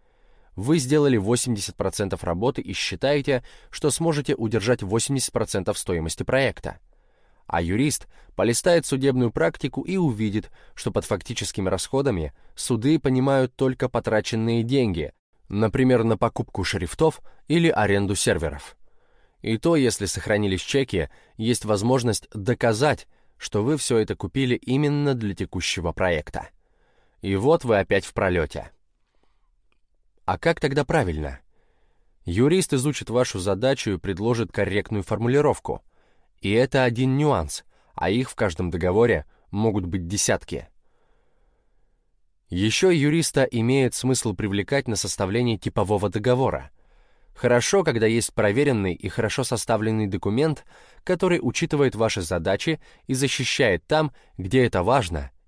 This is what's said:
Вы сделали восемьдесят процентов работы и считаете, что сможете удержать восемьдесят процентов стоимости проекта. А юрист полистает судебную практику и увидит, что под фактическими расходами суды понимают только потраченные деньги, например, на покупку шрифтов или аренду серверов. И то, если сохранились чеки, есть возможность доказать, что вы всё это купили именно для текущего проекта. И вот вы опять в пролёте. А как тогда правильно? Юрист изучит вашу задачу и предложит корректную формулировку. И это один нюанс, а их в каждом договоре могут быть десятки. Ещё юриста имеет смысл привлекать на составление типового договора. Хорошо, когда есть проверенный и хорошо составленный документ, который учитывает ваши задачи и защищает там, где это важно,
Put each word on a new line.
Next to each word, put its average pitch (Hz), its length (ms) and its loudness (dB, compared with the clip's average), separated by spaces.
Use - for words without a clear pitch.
Вы 135 240 0
сделали 139 360 2
восемьдесят 110 640 -2
процентов 95 480 -4
работы 95 360 -2
и - 120 -10
считаете, 135 680 -2
что - 200 -2
сможете 147 460 0
удержать 113 480 0
восемьдесят 117 480 -2
процентов 104 460 -2
стоимости 82 460 -4
проекта. - 560 -2
А 87 140 0
юрист 107 460 -2
полистает 120 500 2
судебную 131 460 2
практику 156 500 -2
и 180 140 -4
увидит, 110 560 0
что - 160 -6
под - 140 -2
фактическими 101 640 -4
расходами 101 640 -2
суды 131 440 0
понимают 131 560 2
только 131 320 0
потраченные 113 760 0
деньги, 110 500 0
например, 117 560 2
на 113 140 2
покупку - 480 -2
шрифтов 101 560 -2
или 165 220 4
аренду 101 460 2
серверов. 78 640 -2
И 113 160 -2
то, 170 180 2
если 120 300 2
сохранились 101 560 0
чеки, 104 480 -2
есть 110 280 -2
возможность 110 680 0
доказать, 117 720 0
что - 260 -4
вы 143 140 0
всё 127 200 0
это 107 180 0
купили 123 400 -2
именно 143 600 0
для 110 180 -4
текущего 87 600 -4
проекта. - 560 -2
И 98 160 -2
вот 143 260 2
вы 110 160 2
опять 98 260 0
в - 80 -14
пролёте. 90 560 -2
А 92 120 -2
как 165 220 0
тогда 143 260 0
правильно? 78 540 -2
Юрист 143 500 2
изучит 135 360 -2
вашу 117 300 0
задачу 104 520 0
и 92 60 0
предложит 104 540 -2
корректную 98 520 -2
формулировку. 123 800 0
И 98 120 -2
это 127 320 4
один 127 340 0
нюанс, 123 480 0
а 90 160 -2
их 123 180 0
в - 60 -16
каждом 90 340 -2
договоре 90 560 2
могут 101 380 -2
быть 85 200 -4
десятки. 98 600 -4
Ещё 107 420 2
юриста 151 520 2
имеет 123 520 2
смысл 123 400 -2
привлекать 101 520 -2
на 113 80 -2
составление 107 640 -2
типового 101 520 0
договора. 113 600 0
Хорошо, 123 500 2
когда 117 240 2
есть 113 260 0
проверенный 107 600 2
и 95 160 -8
хорошо 110 340 -2
составленный 110 640 0
документ, 107 600 -2
который 180 380 2
учитывает 135 540 0
ваши 110 260 0
задачи 95 580 -2
и 131 60 -4
защищает 127 720 0
там, 156 240 2
где 98 280 2
это 95 180 0
важно, 87 480 0